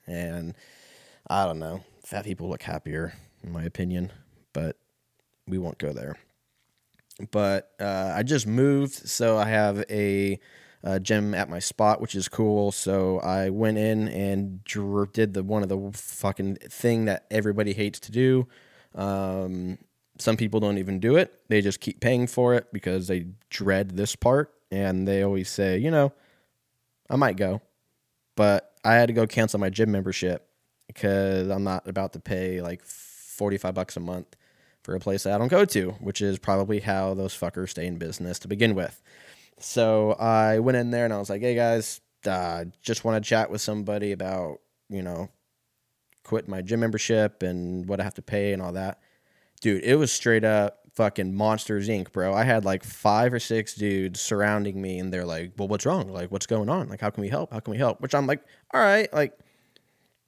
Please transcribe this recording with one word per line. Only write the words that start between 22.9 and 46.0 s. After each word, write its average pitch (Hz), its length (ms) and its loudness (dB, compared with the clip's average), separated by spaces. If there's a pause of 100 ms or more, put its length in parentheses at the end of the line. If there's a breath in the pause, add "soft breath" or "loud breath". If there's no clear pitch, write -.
they 90 200 -2 (220)
dread 95 480 0
this 104 180 -2
part, 139 380 2 (180)
and 95 340 0
they 98 160 2
always 98 280 0
say, 95 280 0
you 143 140 0
know, 143 220 4 (960 soft breath)
"I 127 80 0
might 127 180 4
go," 98 260 -2 (760)
but 104 380 4 (120)
I 113 100 8
had 120 120 8
to 117 60 0
go 113 140 2
cancel 110 320 2
my 95 100 0
gym 107 220 2
membership 92 560 -2 (400)
because 98 640 0
I'm 98 160 -2
not 92 220 -4
about 95 260 -6
to 87 60 -14
pay, 92 420 -4
like, 87 240 -8
forty-five - 880 -6
bucks 92 240 -6
a 87 40 -8
month 90 340 -10 (480 soft breath)
for - 120 -6
a 95 40 -4
place 98 240 -2
that 95 100 0
I 104 40 2
don't 120 120 0
go 185 160 6
to, 92 340 -2
which 98 220 -6
is 98 180 0
probably 98 400 0
how 95 340 -2
those 95 240 -4
fuckers 90 320 -6
stay 82 160 -6
in 87 120 -6
business 85 420 -8
to - 80 -16
begin 104 280 2
with. 85 260 -6 (580 loud breath)
So 110 540 4
I 110 460 4
went 127 180 2
in 120 140 0
there 120 140 0
and 113 80 0
I 104 60 -4
was 98 100 -8
like, 101 120 -4
"Hey 123 140 2
guys, 117 460 0 (240)
uh, 87 400 -2 (160)
just - 240 -4
wanna 110 160 2
chat 110 300 2
with 104 100 -6
somebody 104 520 -4
about, 92 460 -4 (300)
you 98 120 -6
know, 87 280 -6 (920)